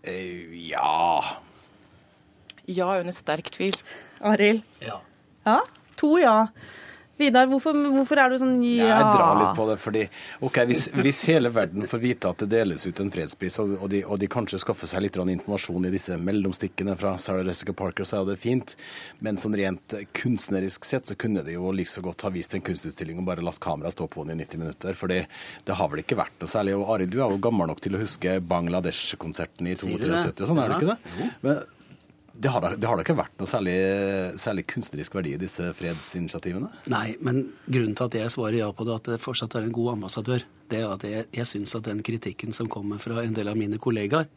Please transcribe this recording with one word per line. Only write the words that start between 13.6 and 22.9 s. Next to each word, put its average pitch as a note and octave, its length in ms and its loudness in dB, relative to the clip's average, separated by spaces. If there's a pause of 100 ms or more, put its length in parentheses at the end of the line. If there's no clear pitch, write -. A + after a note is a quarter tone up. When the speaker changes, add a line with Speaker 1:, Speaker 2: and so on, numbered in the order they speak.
Speaker 1:
og, G2+ 220 0
og G2 80 -2
de, G2+ 120 2
og G2+ 160 -2
de G2 80 2
kanskje G2+ 360 -2
skaffer - 260 -4
seg F#2+ 160 0
litt G2 80 -2
grann F#2 160 0
informasjon F2+ 560 -2
i F#2 80 0
disse F#2 240 -4
mellomstikkene F#2+ 800 -2
fra F#2+ 140 0 (100)
Sarah F#2 240 -2
Jessica F#2 320 -4
Parker, F#2+ 320 -4
så G2+ 140 0
er F#2+ 80 -2
det F#2+ 100 -4
fint. B2 320 -2 (480)
Men A2 160 -2
sånn G#2 220 0
rent F#2+ 340 -2 (240)
kunstnerisk G2 720 -2
sett, C3 220 -2
så G2+ 40 -6
kunne G2 300 -2
de E2 80 -8
jo F2+ 180 -4
like F#2+ 200 -2
så G2 100 -8
godt F2+ 240 -8
ha F#2+ 80 -2
vist F2+ 240 -4
en F2+ 80 -6
kunstutstilling E2 560 -6